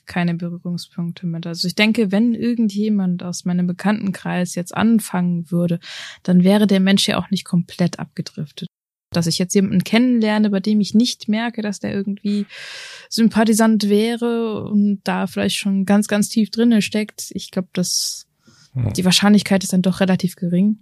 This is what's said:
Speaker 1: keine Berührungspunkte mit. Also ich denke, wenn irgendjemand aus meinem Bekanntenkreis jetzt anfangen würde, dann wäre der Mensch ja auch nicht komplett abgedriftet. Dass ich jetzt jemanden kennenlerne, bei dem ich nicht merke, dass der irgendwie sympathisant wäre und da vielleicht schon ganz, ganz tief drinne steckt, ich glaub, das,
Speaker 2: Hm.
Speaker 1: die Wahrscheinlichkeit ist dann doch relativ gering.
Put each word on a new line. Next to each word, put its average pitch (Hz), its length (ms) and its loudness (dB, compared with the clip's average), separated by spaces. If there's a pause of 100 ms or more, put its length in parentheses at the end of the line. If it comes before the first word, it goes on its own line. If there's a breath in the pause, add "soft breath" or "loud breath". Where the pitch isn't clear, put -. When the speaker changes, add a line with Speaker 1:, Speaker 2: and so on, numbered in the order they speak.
Speaker 1:
keine 175 280 -2
Berührungspunkte 170 920 -8
mit. 165 220 -6
Also 170 220 -4
ich 180 60 -6
denke, 214 360 2
wenn 226 220 2
irgendjemand 208 880 0
aus 180 220 -10
meinem 180 200 0
Bekanntenkreis 180 920 -4
jetzt 175 200 -8
anfangen 180 760 0
würde, 175 280 0 (440 loud breath)
dann 180 200 4
wäre 202 240 6
der 190 140 4
Mensch 190 260 4
ja - 100 0
auch - 140 -6
nicht 185 140 -2
komplett 175 540 -2
abgedriftet. - 680 -12 (460)
Dass 170 140 2
ich 160 120 0
jetzt 180 160 -2
jemanden 190 300 2
kennenlerne, 220 640 2
bei 196 100 0
dem 214 220 2
ich 190 120 -2
nicht 233 360 0
merke, 220 320 -4
dass 208 180 -6
der 208 140 -6
irgendwie 202 520 -4 (640 loud breath)
sympathisant 220 760 4
wäre 226 800 0
und 202 400 2
da 185 220 -2
vielleicht 202 280 -2
schon 196 300 0
ganz, 208 240 2
ganz 208 180 2
tief 214 220 0
drinne 226 320 2
steckt, - 520 -4
ich - 180 -12
glaub, 185 220 -6
das, - 540 -4 (460 soft breath)
Speaker 2:
Hm. 117 200 -2
Speaker 1:
die 180 120 -2
Wahrscheinlichkeit 196 580 4
ist - 80 -6
dann 185 100 2
doch 185 200 0
relativ 185 340 0
gering. 185 460 0